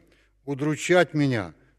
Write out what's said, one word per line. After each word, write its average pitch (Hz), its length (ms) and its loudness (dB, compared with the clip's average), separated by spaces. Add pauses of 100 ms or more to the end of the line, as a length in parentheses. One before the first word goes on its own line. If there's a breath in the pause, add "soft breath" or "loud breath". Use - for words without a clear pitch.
(460 soft breath)
удручать 151 680 0
меня, 123 400 0 (260 soft breath)